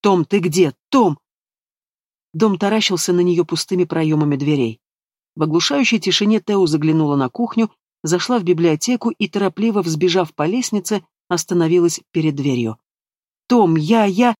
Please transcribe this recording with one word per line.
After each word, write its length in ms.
Том, 240
ты 160
где? 340
Том!" 300
Дом 260
таращился 540
на 80
нее 240
пустыми 400
проемами 500
дверей. 460
В 80
оглушающей 560
тишине 400
Тео 260
заглянула 480
на 140
кухню, 420
зашла 380
в 20
библиотеку 680
и, 180
торопливо 520
взбежав 540
по 120
лестнице, 580
остановилась 720
перед 240
дверью. 420
"Том, 300
я, 280
я! 360